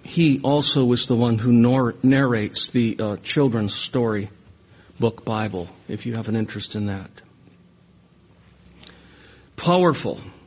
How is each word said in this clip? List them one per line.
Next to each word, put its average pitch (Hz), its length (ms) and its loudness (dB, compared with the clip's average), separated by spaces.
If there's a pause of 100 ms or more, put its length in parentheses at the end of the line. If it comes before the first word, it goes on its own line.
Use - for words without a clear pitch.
he 151 360 2
also 139 540 2
is 120 120 0
the 123 100 0
one 117 220 2
who 120 140 2
nor-, 120 500 4
narrates 127 680 2
the, 117 300 0
uh, 104 180 -4
children's 113 560 0
story 110 560 -2 (720)
book 113 240 -2
Bible, 107 460 -4 (180)
if 113 200 -8
you 117 80 -6
have 107 120 -6
an 107 80 -2
interest 107 400 -6
in 104 120 -4
that. 98 240 -8 (2500)
Powerful, 175 640 0 (280)